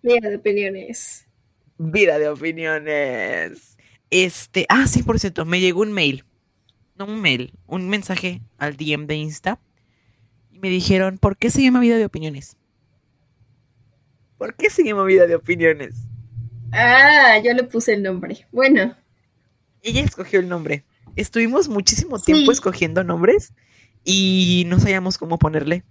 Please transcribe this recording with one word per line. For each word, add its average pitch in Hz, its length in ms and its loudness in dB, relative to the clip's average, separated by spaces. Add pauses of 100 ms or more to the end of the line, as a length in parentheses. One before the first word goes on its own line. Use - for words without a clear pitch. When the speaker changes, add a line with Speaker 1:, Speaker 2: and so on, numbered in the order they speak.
Speaker 1:
Vida 240 260 2
de 208 60 -6
opiniones. 202 920 -6 (520)
Speaker 2:
Vida 160 400 2
de 151 100 0
opiniones. 147 1500 -6 (340)
Este, 185 580 0
ah, 262 180 4
sí, - 140 0
por 226 180 0
cierto, 175 260 -6
me 175 140 0
llegó 185 220 0
un 214 120 -2
mail. 147 300 -2 (720)
No 196 100 -12
un 214 160 -10
mail, 131 320 -2 (140)
un 185 220 -8
mensaje 185 520 -6 (160)
al 147 180 -8
D 151 180 -6
M 147 120 -6
de 151 100 -6
Insta. 156 440 -8 (920)
Y - 60 -20
me 190 120 -6
dijeron, 185 500 0
"¿Por 196 180 0
qué 226 140 0
se 277 100 2
llama 254 180 4
Vida 233 180 4
de 220 80 0
Opiniones?". 156 520 -12 (1800)
¿Por 220 160 -10
qué - 160 -2
se 349 120 2
llama 208 200 0
Vida 190 240 6
de 170 80 0
Opiniones? 165 580 -2 (760)
Speaker 1:
Ah, 254 720 6
yo 240 100 2
le 247 100 0
puse 233 300 0
el 202 80 0
nombre. 190 500 -8
Bueno. 247 440 2 (880)
Speaker 2:
Ella 233 180 -2
escogió 190 380 0
el 180 100 -2
nombre. 151 360 -6 (300)
Estuvimos 247 540 -2
muchísimo 226 500 -2
tiempo 311 320 4
Speaker 1:
Sí. 254 40 4
Speaker 2:
escogiendo 180 480 -2
nombres 175 500 0 (500)
y 185 640 2
no 180 140 2
sabíamos 190 400 0
cómo 165 180 -6
ponerle. 156 540 -2